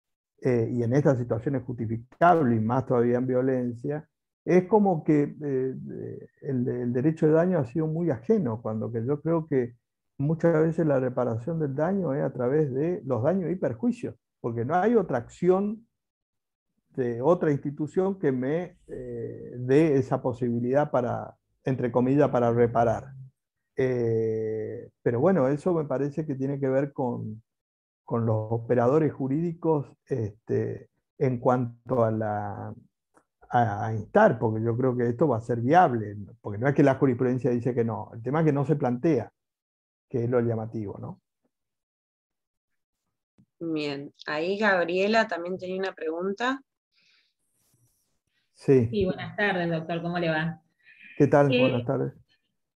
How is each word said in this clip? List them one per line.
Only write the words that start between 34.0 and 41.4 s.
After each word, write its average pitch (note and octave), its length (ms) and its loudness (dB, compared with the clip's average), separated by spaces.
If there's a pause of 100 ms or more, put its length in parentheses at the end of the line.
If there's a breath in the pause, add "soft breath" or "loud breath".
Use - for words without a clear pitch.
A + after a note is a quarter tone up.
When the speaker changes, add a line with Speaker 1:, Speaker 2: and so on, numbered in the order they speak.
Speaker 1:
porque A2 240 -2
yo A#2 140 0
creo B2 180 0
que A#2+ 140 0
esto A#2+ 180 0
va A2+ 120 0
a - 20 -6
ser A#2 180 -4
viable, A#2+ 560 2 (240)
porque G#2 180 -10
no B2+ 120 0
es C#3 60 2
que D3 80 6
la C3+ 120 6
jurisprudencia B2+ 560 0
dice B2 240 -2
que A#2 80 2
no, G#2 300 -6
el A2+ 100 -14
tema C3+ 160 0
es D#3+ 60 4
que D3 80 4
no C#3 100 0
se C#3+ 140 0
plantea, B2+ 520 0 (800)
que A#2 140 -2
es A#2 60 -2
lo B2 100 2
llamativo, A2+ 580 -4
¿no? B2 220 -14 (2500)